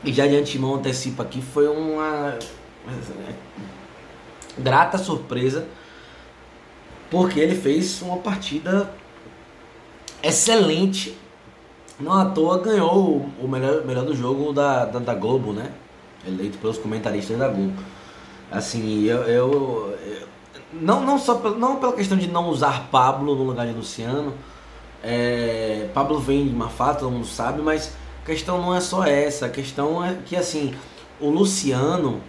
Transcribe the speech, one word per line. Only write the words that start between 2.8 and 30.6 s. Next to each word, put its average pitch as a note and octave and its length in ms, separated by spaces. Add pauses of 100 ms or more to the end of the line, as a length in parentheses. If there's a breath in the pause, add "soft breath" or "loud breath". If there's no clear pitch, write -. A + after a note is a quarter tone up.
grata C#3 420
surpresa, C#3 680 (1400 loud breath)
porque F3 300
ele F3 140
fez D#3+ 480
uma F3+ 160
partida F#3+ 720 (1300)
excelente. F#3+ 960 (800)
Não D#3 140
à F#3+ 140
toa F3 320
ganhou F#3 580 (240)
o, C3 40
o B2+ 40
melhor, C3 360
melhor B2+ 200
do D3 100
jogo C3+ 380
da, C#3 320
da, A2+ 140
da A#2+ 160
Globo, G#2+ 380
né? A#2 200 (540)
Eleito F#2+ 320
pelos A2 200
comentaristas G#2+ 600
da C3+ 100
Globo. G2 260 (760 loud breath)
Assim, G#2+ 540
eu, A#2 180
eu, A#2+ 840
eu - 240 (440)
não, F3 320
não C4+ 140
só A#3+ 180
pel-, A3 220
não B3+ 180
pela B3+ 160
questão F#3+ 240
de F3 120
não F3 200
usar C#3+ 420
Pablo C3+ 440
no C3 100
lugar A#2+ 220
de A#2 60
Luciano. B2 600 (680 loud breath)
É, A2+ 920
Pablo C#3+ 260
vem C#3 260
de A#2+ 80
má A2+ 140
fase, D3 320
todo B2+ 100
mundo A#2+ 160
sabe, C3+ 360
mas D#3 300 (300 loud breath)
a - 40
questão F3 340
não F3+ 140
é F3+ 60
só F#3 240
essa. C#3+ 420
A - 20
questão C#3+ 560
é F3+ 120 (100)
que, F3 80
assim, C#3+ 400 (460 loud breath)